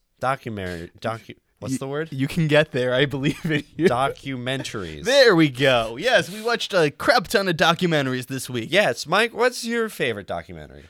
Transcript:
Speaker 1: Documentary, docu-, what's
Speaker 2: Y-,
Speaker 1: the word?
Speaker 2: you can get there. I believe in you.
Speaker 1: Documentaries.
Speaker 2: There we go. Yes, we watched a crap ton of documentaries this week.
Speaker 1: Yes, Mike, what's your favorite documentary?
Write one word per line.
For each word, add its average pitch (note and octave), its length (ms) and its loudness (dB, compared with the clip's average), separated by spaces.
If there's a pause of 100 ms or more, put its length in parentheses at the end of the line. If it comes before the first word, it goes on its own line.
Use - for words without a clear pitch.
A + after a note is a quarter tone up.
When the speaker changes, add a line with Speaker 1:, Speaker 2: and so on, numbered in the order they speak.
(200)
Speaker 1:
Documentary, G2 800 -6
docu-, A2+ 380 -8 (220)
what's C3 160 -6
Speaker 2:
Y-, - 20 -2
Speaker 1:
the C3+ 100 -8
word? D3+ 240 -6
Speaker 2:
you C3+ 160 -2
can D#3+ 220 0
get D3 240 4
there. B2+ 200 0
I C3+ 120 4
believe C#3 340 -2 (100)
in D3 140 -2 (140)
you. D#3+ 100 2
Speaker 1:
Documentaries. B2 1160 -4
Speaker 2:
There B3 280 6
we E3 140 6
go. B2 480 2
Yes, E3 340 0
we G#3+ 120 -12
watched A3+ 320 -2
a D#3+ 180 4
crap - 380 2
ton G3 180 2
of F3 80 2
documentaries D3 720 2
this C3 240 -6
week. A#2+ 200 -4
Speaker 1:
Yes, D#3 380 2
Mike, G#3 260 0
what's A#3+ 300 0
your A#3 240 -2
favorite A2+ 400 -4
documentary? D#2+ 640 -10